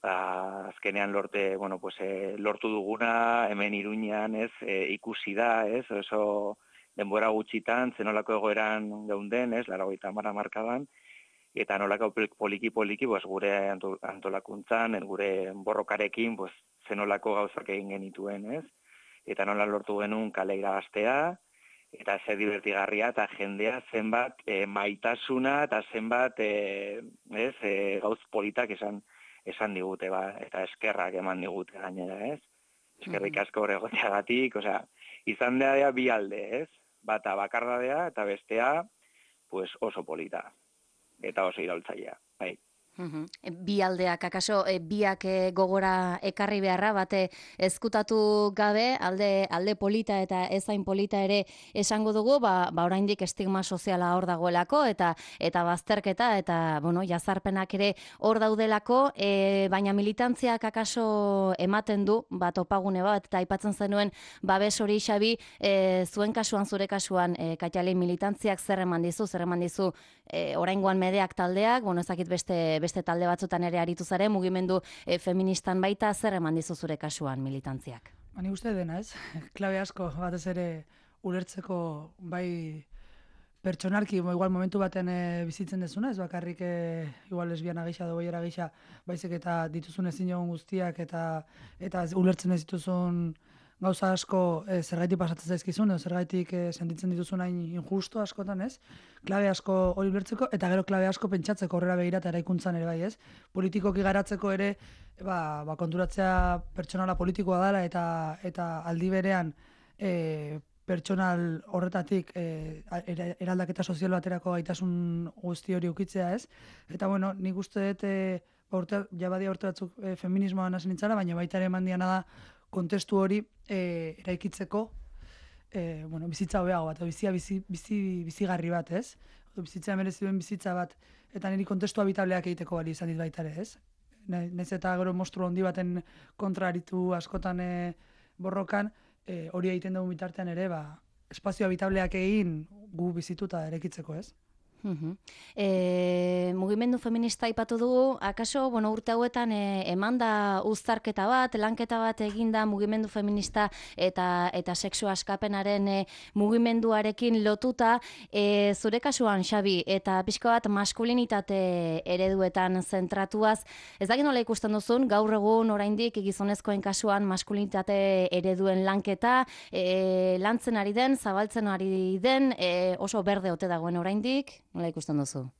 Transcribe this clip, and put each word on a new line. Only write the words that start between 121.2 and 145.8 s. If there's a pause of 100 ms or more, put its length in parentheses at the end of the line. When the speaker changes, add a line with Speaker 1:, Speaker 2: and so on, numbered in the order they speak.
Speaker 3:
baita
ere
eman
diana
da (480)
kontestu
hori, (280)
e,
eraikitzeko, (880)
e,
bueno,
bizitza
hobeago
bat,
edo
bizia
bizi,
bizi, (260)
bizigarri
bat,
ez? (360)
Edo
bizitza
merezi
duen
bizitza
bat, (400)
eta
niri
kontestu
habitableak
egiteko
bali
izan
dit
baita
ere, (100)
ez? (520)
Na-,
nahiz
eta
gero
monstru
handi
baten (380)
kontra
aritu
askotan,
e, (680)
borrokan, (340)
e,
hori
egiten
dugun
bitartean
ere,
ba, (500)
espazio
habitableak
egin (360)
gu
bizituta
eraikitzeko,
ez? (500)
Speaker 2:
Mhm. (440)
E,